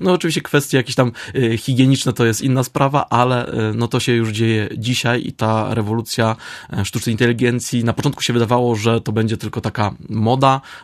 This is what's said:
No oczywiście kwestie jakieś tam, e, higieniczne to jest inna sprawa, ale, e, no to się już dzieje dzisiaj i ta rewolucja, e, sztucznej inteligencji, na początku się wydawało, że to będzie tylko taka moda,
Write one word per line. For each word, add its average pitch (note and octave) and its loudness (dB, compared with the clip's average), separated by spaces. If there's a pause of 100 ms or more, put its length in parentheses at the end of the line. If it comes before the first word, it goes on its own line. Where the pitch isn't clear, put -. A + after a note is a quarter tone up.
No F3+ 2
oczywiście E3+ 0
kwestie - 0
jakieś C3 0
tam, B2 2 (220)
e, A#2 2
higieniczne C3 2
to A#2+ 0
jest A2+ 0
inna C3 2
sprawa, C#3 0
ale, B2 2
e, A2 -2
no A#2 -2
to A#2+ 0
się B2 0
już A2+ 2
dzieje G#2+ 0
dzisiaj A#2+ -2
i - -8
ta A2 -2
rewolucja, A2 -2 (360)
e, F#2+ -2
sztucznej A#2 -2
inteligencji, A#2+ 0
na A2+ 2
początku - -2
się - 0
wydawało, A#2+ 2
że A2+ 2
to G#2+ -4
będzie A2 0
tylko G#2+ -8
taka G#2 -4 (140)
moda, B2+ 2 (240)